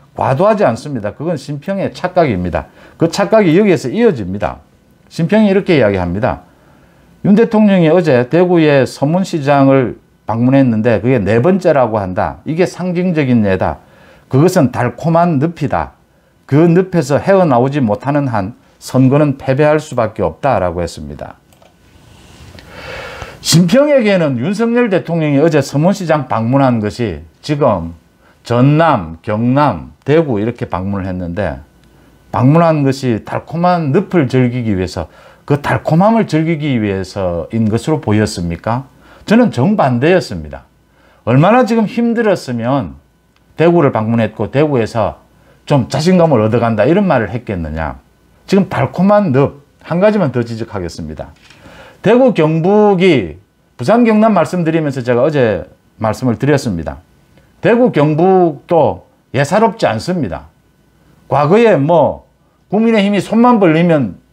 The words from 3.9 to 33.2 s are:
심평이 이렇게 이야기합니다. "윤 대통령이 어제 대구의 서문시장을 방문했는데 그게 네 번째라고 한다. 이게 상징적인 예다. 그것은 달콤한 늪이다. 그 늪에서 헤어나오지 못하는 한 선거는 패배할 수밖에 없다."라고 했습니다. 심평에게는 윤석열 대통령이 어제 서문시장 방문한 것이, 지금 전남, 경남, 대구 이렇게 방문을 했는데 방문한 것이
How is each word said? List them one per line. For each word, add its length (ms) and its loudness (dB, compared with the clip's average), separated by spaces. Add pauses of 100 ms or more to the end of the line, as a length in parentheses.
심평이 400 0
이렇게 280 2
이야기합니다. 640 0 (840)
"윤 100 4
대통령이 540 4
어제 400 2
대구의 580 2
서문시장을 1120 0 (260)
방문했는데 760 2
그게 180 2
네 220 0
번째라고 580 2
한다. 460 -4
이게 200 -2
상징적인 800 -2
예다. 320 -2 (520)
그것은 420 2
달콤한 680 -2
늪이다. 520 -4 (540)
그 100 -2
늪에서 640 2
헤어나오지 640 2
못하는 460 -2
한 280 -6 (240)
선거는 580 2
패배할 420 0
수밖에 440 -4
없다."라고 580 -2
했습니다. 540 -10 (2000)
심평에게는 1000 2
윤석열 500 -2
대통령이 500 -2
어제 220 2
서문시장 640 -2
방문한 520 0
것이, 420 -4 (200)
지금 520 -2 (500)
전남, 800 0
경남, 680 -2 (120)
대구 360 0
이렇게 260 -4
방문을 420 -6
했는데 520 -6 (720)
방문한 520 2
것이 420 -2